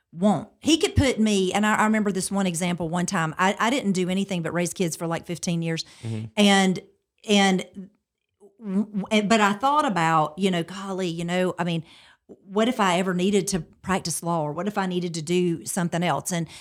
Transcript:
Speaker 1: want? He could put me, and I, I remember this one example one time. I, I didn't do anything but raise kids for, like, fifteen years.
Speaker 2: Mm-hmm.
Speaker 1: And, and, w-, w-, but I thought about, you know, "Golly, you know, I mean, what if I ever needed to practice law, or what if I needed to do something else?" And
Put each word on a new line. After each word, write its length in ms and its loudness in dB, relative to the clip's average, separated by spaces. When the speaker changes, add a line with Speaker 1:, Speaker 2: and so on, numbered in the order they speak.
Speaker 1:
want? 340 2
He 180 2
could 160 -2
put 240 4
me, 340 2
and 140 2
I, 80 4
I 100 4
remember 280 2
this 180 -4
one 160 0
example 420 -2
one 180 -2
time. 300 -2
I, 220 2
I 120 2
didn't 220 0
do 160 0
anything 340 -2
but 120 -4
raise 180 -2
kids 220 -2
for, 140 -6
like, 180 -4
fifteen 360 -4
years. 220 -4
Speaker 2:
Mm-hmm. 200 -6
Speaker 1:
And, 420 4
and, 360 4
w-, 260 -2
w-, 220 0
but 160 4
I 140 2
thought 300 2
about, 540 2
you 120 2
know, 120 0
"Golly, 460 -6
you 160 -6
know, 340 0
I 60 -2
mean, 200 -2
what 420 -2
if 120 -2
I 180 2
ever 140 0
needed 360 2
to 120 -2
practice 600 -6
law, 200 -2
or 100 -4
what 140 -4
if 120 -2
I 80 -2
needed 280 -4
to 80 -6
do 440 0
something 360 -2
else?" 300 -2
And 140 -2